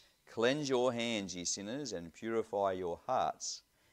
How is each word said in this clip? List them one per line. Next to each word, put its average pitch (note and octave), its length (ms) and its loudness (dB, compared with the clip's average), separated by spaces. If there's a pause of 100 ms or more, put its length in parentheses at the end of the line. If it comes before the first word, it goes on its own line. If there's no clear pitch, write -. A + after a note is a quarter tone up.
(260)
Cleanse C3+ 420 2
your B2+ 240 4
hands, A2+ 440 -2
ye F2 100 -6
sinners, A2 480 -4
and E2+ 200 -8
purify G#2+ 580 0
your F2+ 340 -2
hearts, - 560 -2 (320)